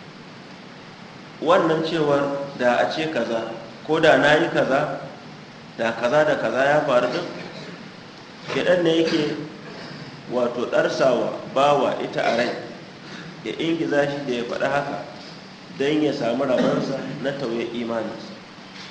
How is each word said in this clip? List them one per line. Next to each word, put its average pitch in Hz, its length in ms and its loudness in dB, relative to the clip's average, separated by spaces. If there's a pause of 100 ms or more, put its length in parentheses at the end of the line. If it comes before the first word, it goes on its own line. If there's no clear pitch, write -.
(1400)
wannan 165 440 4
cewar 147 380 2 (340)
da 123 220 4
a - 140 2
ce 156 180 -2
kaza, 113 400 -2 (360)
ko 156 140 2
da 151 160 8
na 143 200 6
yi 165 120 4
kaza, 143 520 2 (720)
da 113 180 0
kaza 151 320 4
da 151 120 4
kaza 123 280 0
ya 147 160 6
faru 123 280 4
din, 175 160 -2 (1300)
shaytan 175 280 4
ne 165 200 4
yake 151 340 0 (960)
wato 120 340 0
ɗarsawa 131 680 2 (200)
bawa 135 480 4
ita - 220 -4
a - 140 2
rai, 120 160 0 (920)
ya 113 80 -4
ingiza 143 560 0
shi 143 180 -4
da 127 60 -2
ya 120 120 -2
faɗi - 200 -2
haka, 139 320 0 (800)
don 147 240 2
ya 147 100 2
samu 120 320 0
rabansa 135 520 2 (240)
na 131 120 -2
tauye 117 380 -4
imaninsa, 117 640 -6 (580)